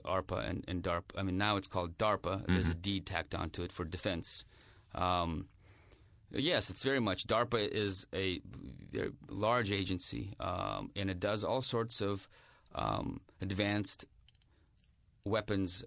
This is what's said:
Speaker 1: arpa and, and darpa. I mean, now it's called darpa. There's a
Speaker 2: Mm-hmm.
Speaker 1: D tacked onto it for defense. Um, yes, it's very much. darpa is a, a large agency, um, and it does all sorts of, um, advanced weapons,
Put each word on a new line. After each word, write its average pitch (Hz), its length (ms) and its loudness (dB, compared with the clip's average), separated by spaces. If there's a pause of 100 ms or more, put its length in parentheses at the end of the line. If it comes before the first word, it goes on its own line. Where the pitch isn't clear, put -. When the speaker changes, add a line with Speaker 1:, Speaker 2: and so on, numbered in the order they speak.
Speaker 1:
arpa 92 420 0
and, 87 200 -2
and 90 160 -2
darpa. 85 340 -2
I 95 60 0
mean, 95 160 2
now 104 180 4
it's 95 80 0
called 87 320 -2
darpa. 98 480 0
There's 90 220 6
a 82 60 4
Speaker 2:
Mm-hmm. 85 80 -4
Speaker 1:
D 98 180 0
tacked 85 340 -4
onto 87 300 -2
it 87 80 -4
for 90 140 -4
defense. 87 600 -2 (480)
Um, 85 520 2 (840)
yes, 139 400 2
it's - 140 -4
very 135 160 4
much. 101 260 2
darpa 113 420 4
is 101 460 0
a, 92 260 0 (540)
a - 140 0 (220)
large 107 420 2
agency, 98 680 0
um, 98 560 -2
and 98 140 0
it 90 100 -2
does 104 240 0
all 120 200 0
sorts 117 360 0
of, 101 280 0 (480)
um, - 440 0 (220)
advanced 101 640 0 (1200)
weapons, 101 600 0